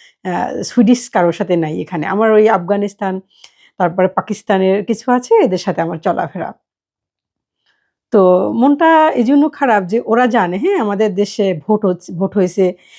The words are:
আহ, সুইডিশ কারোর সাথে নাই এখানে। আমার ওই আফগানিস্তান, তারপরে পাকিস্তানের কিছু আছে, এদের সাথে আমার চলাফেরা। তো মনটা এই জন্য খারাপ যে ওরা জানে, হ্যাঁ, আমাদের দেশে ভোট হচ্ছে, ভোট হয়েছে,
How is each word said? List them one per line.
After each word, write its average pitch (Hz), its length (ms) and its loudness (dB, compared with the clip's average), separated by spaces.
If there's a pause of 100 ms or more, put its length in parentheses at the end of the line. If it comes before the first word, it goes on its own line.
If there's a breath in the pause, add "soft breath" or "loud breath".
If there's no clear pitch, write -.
(260 soft breath)
আহ, 180 380 -6
সুইডিশ 240 460 2
কারোর 175 220 2
সাথে 180 240 -2
নাই 160 260 -2
এখানে। 156 260 -6
আমার 220 240 0
ওই 214 180 4
আফগানিস্তান, 196 680 -2 (600 soft breath)
তারপরে 185 280 2
পাকিস্তানের 190 800 -2
কিছু 233 260 -4
আছে, 247 240 0
এদের 226 220 2
সাথে 180 240 -4
আমার 170 160 -4
চলাফেরা। 170 560 -6 (1600)
তো 190 440 4
মনটা 277 540 4
এই 247 140 0
জন্য 285 260 2
খারাপ 220 340 0
যে 208 220 -2
ওরা 240 220 2
জানে, 196 300 0
হ্যাঁ, 370 200 -2
আমাদের 208 380 -2
দেশে 196 380 -2
ভোট 208 320 -2
হচ্ছে, 180 280 -4
ভোট 190 220 -4
হয়েছে, 185 300 0 (340 soft breath)